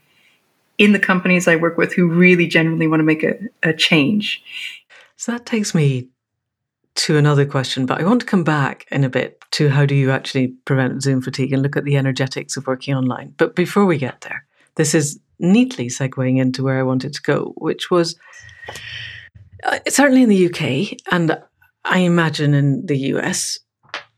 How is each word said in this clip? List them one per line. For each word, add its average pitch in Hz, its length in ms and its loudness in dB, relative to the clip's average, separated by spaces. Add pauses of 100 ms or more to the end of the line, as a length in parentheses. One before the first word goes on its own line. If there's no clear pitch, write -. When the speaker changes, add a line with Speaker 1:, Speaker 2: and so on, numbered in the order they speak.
(800)
Speaker 1:
in 208 140 6
the 196 60 4
companies 180 500 0
I 165 80 2
work 170 220 -2
with 165 160 -2
who 180 120 2
really 170 400 4
genuinely 160 400 0
wanna 156 160 2
make 156 200 0
a, - 160 -2 (240)
a 160 100 0
change. - 680 0 (760)
Speaker 2:
So - 160 -6
that 240 140 -8
takes 214 280 -2
me 135 340 2 (880)
to 156 200 0
another 147 300 4
question, 131 400 -4
but 135 120 0
I 156 60 -4
want 240 160 2
to - 60 -8
come 180 180 -2
back 147 460 -2
in 143 120 0
a 131 60 0
bit - 340 -6 (100)
to 147 180 0
how 143 160 2
do 143 80 0
you 135 160 2
actually 131 380 -2 (180)
prevent 131 360 0
Zoom 131 200 0
fatigue 139 320 -4
and 135 80 0
look 143 160 -2
at 147 60 -4
the 143 120 0
energetics 135 600 -4
of 135 80 -10
working 131 280 -4
online. 131 440 -4
But 165 180 0
before 185 300 0
we 170 100 2
get 127 240 -8
there, - 240 -14 (300)
this 156 200 0
is 147 240 0 (200)
neatly 202 480 2
segueing 131 520 -2
into 131 240 0
where 131 160 0
I 131 40 0
wanted 131 320 -2
to - 80 -12
go, - 340 -2
which - 340 -6
was, 170 280 0 (1500)
uh, - 140 -2 (100)
certainly 262 360 4
in 226 40 4
the 202 80 6
U 180 140 4
K, 147 460 -4 (140)
and 170 280 2 (480)
I 185 140 2
imagine 160 520 2
in 143 320 2
the 147 140 -2
U 135 200 -2
S, - 400 -6 (600)